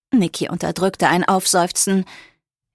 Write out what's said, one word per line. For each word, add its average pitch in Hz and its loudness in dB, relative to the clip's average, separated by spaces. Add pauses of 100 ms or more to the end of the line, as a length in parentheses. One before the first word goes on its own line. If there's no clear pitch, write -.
(120)
Nikki 185 0
unterdrückte 175 -2
ein 170 2
Aufseufzen, 190 0 (720)